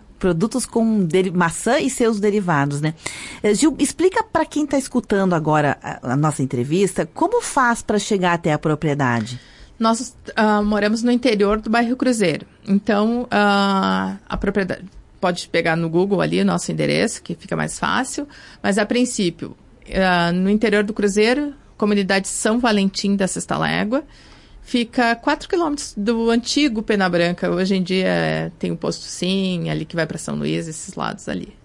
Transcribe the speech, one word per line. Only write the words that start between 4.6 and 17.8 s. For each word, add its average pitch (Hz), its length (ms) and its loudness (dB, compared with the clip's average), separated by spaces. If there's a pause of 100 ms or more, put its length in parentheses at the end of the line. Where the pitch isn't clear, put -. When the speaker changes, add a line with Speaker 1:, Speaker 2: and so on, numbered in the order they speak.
Speaker 1:
tá 294 120 0
escutando 202 580 0
agora 151 480 2
a, 127 300 -6
a - 20 2
nossa 147 260 2
entrevista, 143 720 0
como 453 280 0
faz 240 400 0
pra 208 180 0
chegar 180 340 0
até 170 200 0
a 151 40 0
propriedade? 139 840 0 (380)
Speaker 2:
Nós, 226 380 -2 (200)
ah, 214 280 4
moramos 214 400 0
no 240 80 4
interior 220 480 2
do 220 100 -8
bairro 233 280 2
Cruzeiro. 220 480 0 (200)
Então, 208 640 2
ah, 196 840 2 (120)
a 190 100 -6
propriedade, 196 460 -2 (360)
pode 180 300 -2
pegar 170 260 0
no 165 140 -2
Google 180 320 2
ali 160 200 0
o 196 40 2
nosso 175 260 0
endereço, 156 500 0
que 175 140 -10
fica - 220 -8
mais 156 200 -4
fácil. 254 480 -4 (380)